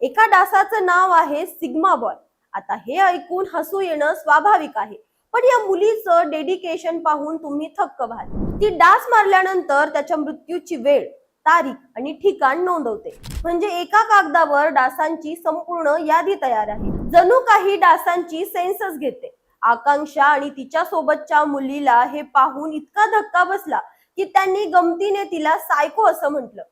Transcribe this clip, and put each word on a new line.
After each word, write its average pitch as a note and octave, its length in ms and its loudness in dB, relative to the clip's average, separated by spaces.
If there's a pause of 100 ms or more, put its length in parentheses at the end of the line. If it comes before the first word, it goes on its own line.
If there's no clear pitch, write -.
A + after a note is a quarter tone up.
एका G#4+ 240 2
डासाचं G4 600 2
नाव F#4 260 2
आहे D#4+ 340 2
सिग्मा E4 500 -2
बॉय. A3 200 -4 (380)
आता G3 200 -8
हे A3+ 240 -8
ऐकून F4+ 560 0
हसू E4 260 -4
येणं D#4+ 340 -2
स्वाभाविक D#4 640 2
आहे, G#3 220 -8 (360)
पण A#4 100 0
या B4 240 4
मुलीचं F#4+ 600 2
डेडिकेशन E4 720 -4
पाहून D4+ 380 -2
तुम्ही D4+ 400 -8
थक्क E4+ 240 -6
व्हाल. A3+ 260 -10 (340)
ती G#4 80 2
डास F4+ 400 4
मारल्यानंतर F#4 800 2
त्याच्या D4+ 280 -4
मृत्यूची D#4 580 -8
वेळ, C4 360 0 (280)
तारीख D#4 340 2 (220)
आणि C4+ 180 -8
ठिकाण E4+ 500 0
नोंदवते. D4 560 -4 (240)
म्हणजे E4+ 240 -2
एका F#4+ 360 0
कागदावर D#4+ 640 2
डासांची D#4 680 -2
संपूर्ण E4+ 520 -4 (120)
यादी D#4+ 420 0
तयार A3+ 260 -2
आहे, - 420 -6
जणू F#4 300 6
काही G#4 360 2
डासांची F4 680 0
सेन्सस F#4+ 520 -6
घेते. - 380 -8 (260)
आकांक्षा C#4+ 640 0
आणि C#4+ 260 2
तिच्या C#4 340 -4
सोबतच्या D4+ 640 0
मुलीला C#4 560 0
हे C4 200 -4
पाहून D4 520 0
इतका G#4 480 0
धक्का G4 220 0
बसला F#4 360 -4 (360)
की F#4+ 80 -4
त्यांनी F#4+ 420 0
गमतीने F4+ 580 0
तिला D#4 340 0
सायको D4 460 0
असं D#4+ 280 2
म्हटलं. C4+ 400 -8